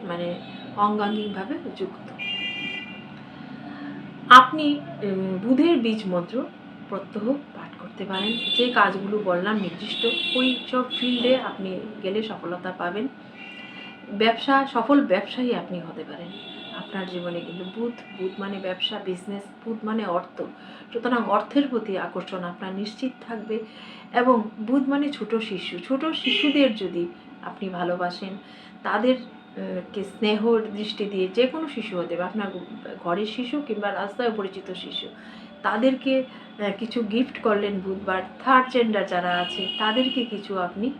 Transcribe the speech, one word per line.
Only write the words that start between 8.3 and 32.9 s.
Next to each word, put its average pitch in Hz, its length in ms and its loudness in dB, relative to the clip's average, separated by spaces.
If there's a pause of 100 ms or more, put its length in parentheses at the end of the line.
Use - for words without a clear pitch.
যে 240 140 4
কাজগুলো 202 540 4
বললাম 185 320 2
নির্দিষ্ট, 196 500 -2 (280)
ওই 254 240 4 (120)
সব 254 120 2 (160)
ফিল্ডে 247 380 4
আপনি 190 420 -4 (240)
গেলে 202 200 0
সফলতা 180 540 -6
পাবেন। 185 300 -2 (1040)
ব্যবসা, 233 560 4
সফল 269 380 6
ব্যবসায়ী 208 480 2
আপনি 180 260 -4
হতে 165 320 -10
পারেন। 170 160 -12 (480)
আপনার 190 320 -8
জীবনে 175 320 -4
কিন্তু 175 240 -8 (120)
বুধ, 233 160 -2 (280)
বুধ 190 200 -2
মানে 196 200 -4
ব্যবসা, 190 460 -4
বিজনেস, 196 380 -4 (220)
বুধ 226 180 -4
মানে 214 220 0
অর্থ। 180 360 -2 (520)
সুতরাং 240 300 2
অর্থের 220 440 4
প্রতি 220 300 -2
আকর্ষণ 180 460 -6
আপনার 185 320 -8
নিশ্চিত 214 360 -4 (160)
থাকবে। 220 320 -4 (540)
এবং 240 300 8 (180)
বুধ 262 280 4
মানে 285 240 2
ছোট 220 220 -2
শিশু, 196 440 -4
ছোট 269 260 -2
শিশুদের 277 680 4
যদি 175 320 -2 (340)
আপনি 190 280 -8
ভালোবাসেন, 180 680 -4 (460)
তাদের, 220 320 4 (420)
উম, 185 240 -6 (120)
কে 196 100 -4
স্নেহ 214 560 2
দৃষ্টি 208 460 -4
দিয়ে, 190 220 0
যে 233 200 4
কোনো 320 200 -4
শিশু 214 300 -6
হতে 170 180 -4
পারে, 180 140 -2
আপনার 202 180 -4 (560)